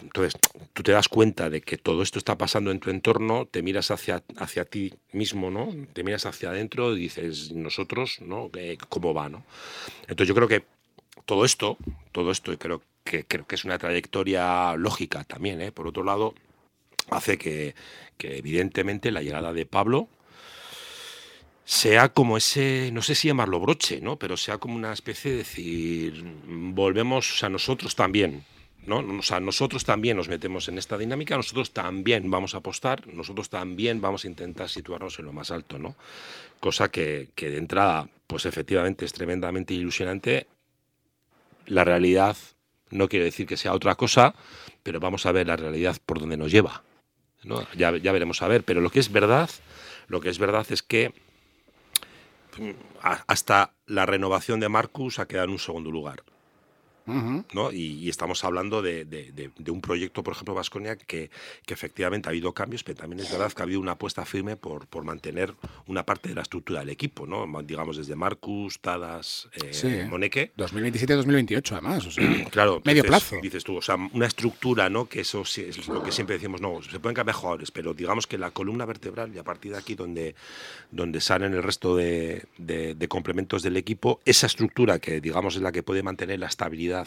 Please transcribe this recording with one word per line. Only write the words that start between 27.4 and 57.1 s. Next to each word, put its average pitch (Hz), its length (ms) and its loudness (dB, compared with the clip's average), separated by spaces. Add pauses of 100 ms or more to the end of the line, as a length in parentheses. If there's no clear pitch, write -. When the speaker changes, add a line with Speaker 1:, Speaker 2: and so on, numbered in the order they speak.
Speaker 1:
nosotros 123 460 -2
también, 95 480 4 (420)
¿no? 104 120 0
O 101 240 -4
sea, - 180 2
nosotros 117 460 0
también 107 320 2
nos 85 100 -2
metemos 90 400 -4
en 90 100 -6
esta 101 200 -6
dinámica, 135 400 -2
nosotros 120 340 -4
también 95 580 0
vamos 92 260 0
a - 20 -6
apostar, 127 500 -4
nosotros 85 420 -10
también 98 520 -2
vamos 98 240 -2
a - 20 -8
intentar 87 420 -10
situarnos 90 500 -10
en 78 60 -12
lo 71 80 -12
más 73 160 -10
alto, 78 300 -8
¿no? 85 160 -10 (640)
Cosa 101 300 2
que, 76 460 -4
que 76 140 -4
de 73 80 -4
entrada, 82 520 2 (180)
pues 80 180 -4
efectivamente 90 600 0
es - 80 -6
tremendamente 90 600 -4
ilusionante. 92 760 -2 (1200)
La 90 180 6
realidad 90 500 6 (540)
no 98 180 2
quiere 90 180 2
decir 85 220 -2
que 92 80 -4
sea 95 180 -2
otra 95 220 4
cosa, 123 400 8 (480)
pero 82 160 -4
vamos 92 260 -2
a 90 60 6
ver 90 160 4
la 82 80 2
realidad 80 500 0
por 80 140 -2
donde 78 180 -4
nos 78 140 0
lleva, 101 320 6 (600)
¿no? - 300 -4
Ya, 85 220 4
ya 90 160 2
veremos 85 300 0
a 87 60 0
ver, 110 160 4
pero 87 180 2
lo 87 80 4
que 135 100 4
es 104 120 4
verdad, 110 380 6 (580)
lo 90 140 -2
que 85 80 -2
es 87 100 -2
verdad 104 300 2
es 104 120 -2
que, 117 320 0 (1400)
mm, 104 140 -8 (300)
a-, - 260 0
hasta - 460 6 (120)
la 98 200 2
renovación 98 540 2
de 104 100 0
Marcus 110 500 0
ha 95 80 -4
quedado 92 180 0
en 95 60 -2
un 95 80 -4
segundo 82 320 -6
lugar. 73 320 -8 (840)
Speaker 2:
Ujú. 123 360 -2 (100)